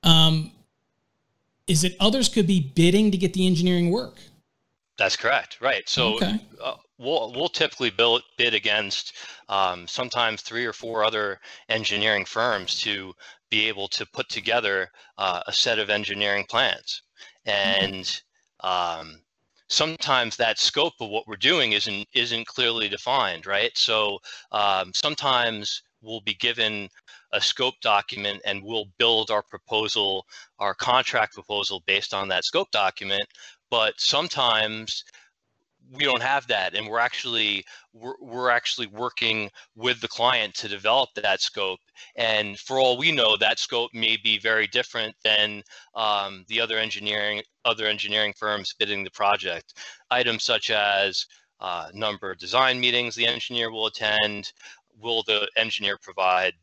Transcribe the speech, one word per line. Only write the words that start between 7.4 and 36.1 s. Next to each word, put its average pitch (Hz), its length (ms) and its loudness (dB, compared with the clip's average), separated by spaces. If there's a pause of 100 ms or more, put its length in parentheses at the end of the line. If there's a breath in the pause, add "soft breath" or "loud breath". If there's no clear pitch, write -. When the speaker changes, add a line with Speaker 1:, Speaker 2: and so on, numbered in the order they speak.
Speaker 2:
typically 135 420 0
build, 117 320 4 (160)
bid 120 160 2
against, 104 600 -2 (340 loud breath)
um, 90 380 0
sometimes 120 560 2
three 117 220 -4
or 113 80 -2
four 110 320 0
other 107 360 2 (280 loud breath)
engineering 104 560 2
firms 113 560 0
to 95 340 -4 (360 loud breath)
be 110 180 2
able 98 200 -4
to - 180 -6
put - 220 -6
together, 107 600 0 (280 soft breath)
uh, 92 280 0
a 104 60 -8
set 113 260 2
of 104 120 -2
engineering 101 580 0
plans. - 540 -2 (440 loud breath)
Speaker 1:
Okay. 98 320 2
Speaker 2:
And, 95 440 -4 (380)
um, 85 600 -4 (480)
sometimes 139 680 0
that 113 240 0
scope 151 400 0
of 110 100 -8
what 110 160 -4
we're 107 100 -10
doing 127 360 2
isn't, 104 420 -2
isn't 117 320 0
clearly 117 420 -2
defined, 98 560 -2
right? 98 320 0
So, 107 440 0 (320 loud breath)
um, 95 420 0
sometimes 120 880 -2 (180)
we'll 110 200 -12
be 101 140 -6
given 110 540 -2 (440 soft breath)
a 101 80 0
scope - 420 -2
document 101 640 0
and 101 160 -4
we'll 107 240 -6 (100)
build 113 340 2
our 104 120 0
proposal, 104 840 -4 (340 loud breath)
our 101 140 -2
contract 123 640 0
proposal 101 520 -6
based 98 280 0
on 98 140 -2
that 92 160 0
scope 190 260 0
document. 98 540 -2 (440 loud breath)
But 110 320 0
sometimes 113 1040 0 (880 soft breath)
we 135 140 -4
don't 127 180 0